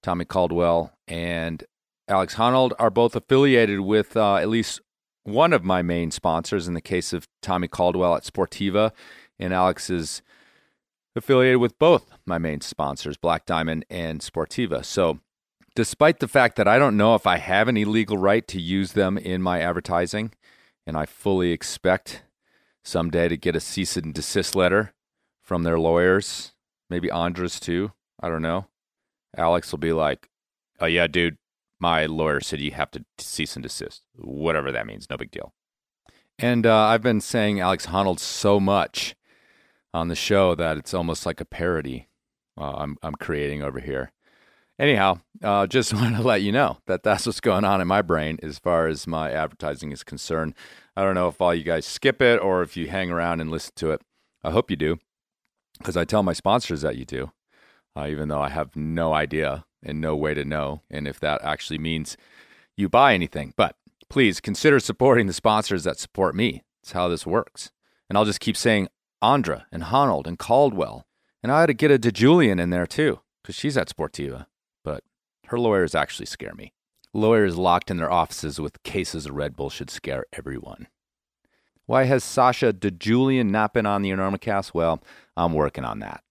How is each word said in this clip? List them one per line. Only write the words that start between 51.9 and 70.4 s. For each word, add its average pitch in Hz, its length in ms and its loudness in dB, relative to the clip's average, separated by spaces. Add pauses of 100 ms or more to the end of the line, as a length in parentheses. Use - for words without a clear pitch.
it 120 180 4
or 92 220 2
if 85 160 -8
you 80 100 -6
hang 92 220 -6
around 85 320 -2
and 78 80 -6
listen - 260 -8
to 80 140 -2
it. 76 100 -2 (420)
I 80 80 -4
hope 104 200 0
you 90 60 -2
do, 78 240 -2 (840)
'cause 87 140 -4
I 87 80 0
tell 104 180 0
my 90 100 0
sponsors 95 500 -2
that 65 140 -4
you 64 80 -12
do, 65 280 -10 (640)
uh, 73 100 -8
even 76 220 -6
though 73 120 -2
I 71 80 -2
have 73 280 -8
no 80 360 -2
idea 76 520 -2 (180)
and 76 180 -8
no 78 160 -2
way 76 180 -2
to 71 100 -4
know, 73 440 -6
and 73 200 -10
if 67 120 -12
that 76 220 -2
actually 76 360 -6
means 80 380 -6 (600)
you 98 120 -2
buy 127 260 4
anything. 76 420 -4
But 98 200 0 (320)
please 113 320 2
consider 139 380 2
supporting 117 480 2
the 90 60 -4
sponsors 104 520 0
that 76 140 -4
support - 360 -2
me. 98 280 -2 (180)
It's - 120 -20
how 90 160 -2
this 85 180 -4
works. - 460 -4 (360)
And 101 80 0
I'll 107 80 6
just 104 160 0
keep 110 160 -2
saying 107 320 2 (320)
Andra 120 520 0
and 82 120 -8
Honnold 95 440 2
and 87 100 -8
Caldwell. 101 680 0 (360)